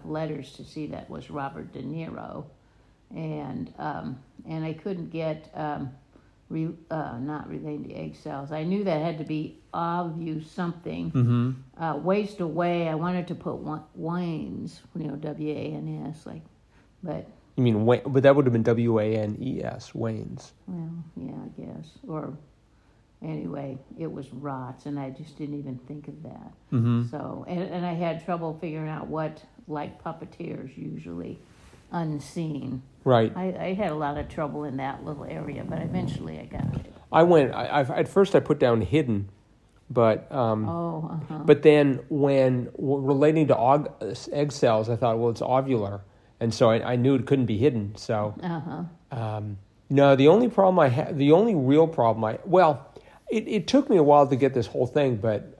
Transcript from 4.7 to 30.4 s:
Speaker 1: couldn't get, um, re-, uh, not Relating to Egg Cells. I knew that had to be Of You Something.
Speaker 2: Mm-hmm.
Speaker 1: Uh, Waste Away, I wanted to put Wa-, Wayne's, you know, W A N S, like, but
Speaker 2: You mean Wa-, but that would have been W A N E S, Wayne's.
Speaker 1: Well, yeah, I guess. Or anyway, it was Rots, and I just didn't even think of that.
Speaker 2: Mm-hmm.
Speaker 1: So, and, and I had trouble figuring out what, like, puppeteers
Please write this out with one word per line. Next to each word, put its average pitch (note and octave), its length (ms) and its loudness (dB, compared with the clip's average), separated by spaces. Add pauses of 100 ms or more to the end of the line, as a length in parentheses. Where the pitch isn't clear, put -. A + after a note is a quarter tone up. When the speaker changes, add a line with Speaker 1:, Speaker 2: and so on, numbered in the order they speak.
Speaker 1:
couldn't E3+ 380 -8
get, D#3+ 440 -6
um, D3+ 360 -8 (600)
re-, D#3+ 200 -4 (200)
uh, D3+ 300 -8
not D3 300 -8
Relating D3+ 400 -10
to - 40 -14
Egg D#3 220 -10
Cells. C#3+ 380 -10
I D#3 100 -6
knew G3 220 -2
that D#3+ 160 0
had E3 160 -2
to D#3 80 -8
be D#3 320 -6 (160)
Of E3+ 480 -4
You D#3 200 -6
Something. E3 680 -6
Speaker 2:
Mm-hmm. B2 720 0
Speaker 1:
Uh, D3+ 140 -2
Waste G3 420 0
Away, F3 480 0
I D#3+ 80 -2
wanted F3 320 -2
to D#3+ 80 -6
put C3 200 -8
Wa-, D#3 260 -8 (120)
Wayne's, E3+ 840 -6 (160)
you D3+ 120 -6
know, D3 100 -8
W D3+ 360 -6
A - 200 -8
N D#3 360 -8
S, D#3 160 -14
like, D#3+ 180 -14 (600)
but D#3 240 -10 (300)
Speaker 2:
You C3 60 2
mean A2 220 4
Wa-, A#2+ 220 6
but C3+ 160 2
that C#3 140 8
would C#3+ 80 4
have B2 80 2
been A2+ 100 2
W A2+ 380 2
A A2 160 0
N G#2+ 200 -2
E - 240 -6
S, - 320 -10
Wayne's. A2+ 600 -8 (120)
Speaker 1:
Well, E3+ 380 -12 (140)
yeah, - 160 -12
I - 280 -14
guess. - 280 -14 (180)
Or D#3 260 -8 (880)
anyway, D3 560 -8 (200)
it E3 140 -8
was C#3 220 -12
Rots, C3 540 -10
and C#3+ 120 -6
I C3+ 120 -8
just - 260 -16
didn't D3 200 -8
even C3+ 200 -10 (100)
think D3 200 -14
of D3+ 160 -16
that. - 280 -16 (220)
Speaker 2:
Mm-hmm. A#2+ 360 2
Speaker 1:
So, - 380 -10
and, F3 140 -4
and F3 240 -6
I F3 80 -4
had E3 320 -4
trouble E3 340 -4
figuring D#3 300 -6
out D#3 180 -8
what, D#3 340 -6 (260)
like, D3 360 -10
puppeteers - 760 -12